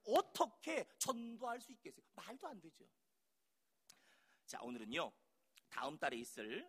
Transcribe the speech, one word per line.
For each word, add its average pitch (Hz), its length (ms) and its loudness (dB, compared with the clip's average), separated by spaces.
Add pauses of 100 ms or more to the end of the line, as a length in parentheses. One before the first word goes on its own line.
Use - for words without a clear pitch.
어떻게 302 800 4 (120)
전도할 233 640 -2
수 - 120 -18
있겠어요? - 320 -16 (100)
말도 262 340 -10
안 233 120 -10
되죠. 160 240 -18 (1600)
자, - 140 -8
오늘은요, 120 520 -2 (560)
다음 139 300 -2
달에 135 200 2
있을 120 500 -4